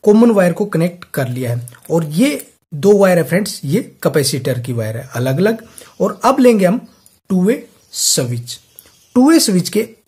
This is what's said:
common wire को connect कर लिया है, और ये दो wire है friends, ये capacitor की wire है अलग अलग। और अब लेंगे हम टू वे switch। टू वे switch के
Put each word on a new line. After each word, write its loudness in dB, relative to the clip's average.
common 6
wire 2
को -4
connect -4
कर -6
लिया -6
है, -6
और -2
ये -2
दो 2
wire 4
है 2
friends, -4
ये -2
capacitor -2
की -8
wire -6
है -14
अलग -2
अलग। 0
और -4
अब 2
लेंगे 4
हम 0
टू 0
वे 2
switch। -4
टू 6
वे 6
switch 0
के -4